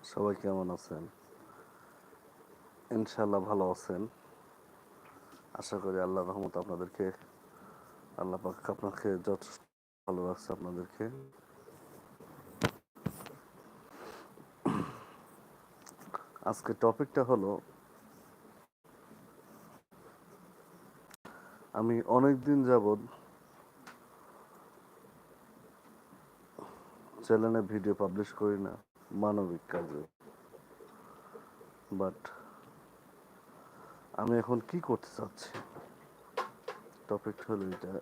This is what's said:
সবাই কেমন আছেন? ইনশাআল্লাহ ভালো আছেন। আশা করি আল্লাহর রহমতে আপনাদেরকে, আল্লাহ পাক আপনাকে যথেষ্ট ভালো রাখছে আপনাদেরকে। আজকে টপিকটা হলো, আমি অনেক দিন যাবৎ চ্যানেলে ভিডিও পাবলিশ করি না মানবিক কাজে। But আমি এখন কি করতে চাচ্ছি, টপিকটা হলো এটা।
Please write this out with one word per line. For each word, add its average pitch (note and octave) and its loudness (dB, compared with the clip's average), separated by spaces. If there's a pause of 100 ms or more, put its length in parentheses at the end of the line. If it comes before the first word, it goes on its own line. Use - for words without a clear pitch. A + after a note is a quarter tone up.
(120)
সবাই G2+ 2
কেমন F#2+ 0
আছেন? - -10 (2000)
ইনশাআল্লাহ G#2 2 (100)
ভালো G2 4 (100)
আছেন। F#2 -4 (1600)
আশা G#2 -6
করি F#2+ 0
আল্লাহর F#2 0
রহমতে F#2+ -4
আপনাদেরকে, F2+ -4 (1120)
আল্লাহ F#2 -4
পাক F#2 -4 (180)
আপনাকে G2+ -4 (180)
যথেষ্ট - -2 (480)
ভালো F#2 -2
রাখছে - -6
আপনাদেরকে। F2+ -6 (4000)
আজকে A2+ -4 (120)
টপিকটা C3+ 4
হলো, G2+ 4 (4000)
আমি A#2 6 (200)
অনেক C#3 10 (120)
দিন C#3+ 8 (120)
যাবৎ G#2 8 (4000)
চ্যানেলে A2+ 6 (120)
ভিডিও G#2 2
পাবলিশ G2 0 (100)
করি G#2 4
না G2 -6 (480)
মানবিক G2+ 0
কাজে। D2+ -4 (2000)
But F#2+ 0 (2000)
আমি A#2 4
এখন B2 0 (100)
কি F3 -2 (100)
করতে A#2 0
চাচ্ছি, - -10 (1600)
টপিকটা G#2 -2
হলো G2+ 0 (100)
এটা। F#2 -8